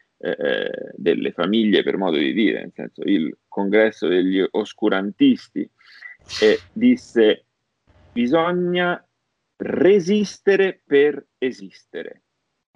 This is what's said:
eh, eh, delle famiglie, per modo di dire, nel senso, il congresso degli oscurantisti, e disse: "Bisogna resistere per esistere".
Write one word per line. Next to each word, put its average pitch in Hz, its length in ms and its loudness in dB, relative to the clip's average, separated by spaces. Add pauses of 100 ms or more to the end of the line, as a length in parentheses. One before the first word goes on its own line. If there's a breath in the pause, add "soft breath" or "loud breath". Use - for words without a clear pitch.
(180)
eh, - 200 -6
eh, 50 320 -4 (240)
delle - 380 -2
famiglie, 98 500 0
per 71 160 -4
modo 92 180 -2
di 71 160 0
dire, 80 280 0
nel 85 140 -16
senso, - 280 -14
il 82 340 -2 (100)
congresso 104 640 0
degli 92 340 0 (100)
oscurantisti, 104 1160 -2 (720 loud breath)
e 107 200 4 (120)
disse: 117 720 2 (680)
"Bisogna 175 920 -2 (520)
resistere 190 1300 0
per 143 400 2 (140)
esistere". - 840 -10 (540)